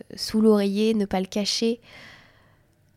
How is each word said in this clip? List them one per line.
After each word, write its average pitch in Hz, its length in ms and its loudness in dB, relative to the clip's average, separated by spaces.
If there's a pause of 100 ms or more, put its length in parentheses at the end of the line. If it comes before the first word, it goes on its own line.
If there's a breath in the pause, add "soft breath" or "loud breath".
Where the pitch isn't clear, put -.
(140)
sous - 260 -4
l'oreiller, 214 540 2
ne 208 100 -2
pas 190 160 -2
le 185 60 -4
cacher, 226 540 -4 (1160 loud breath)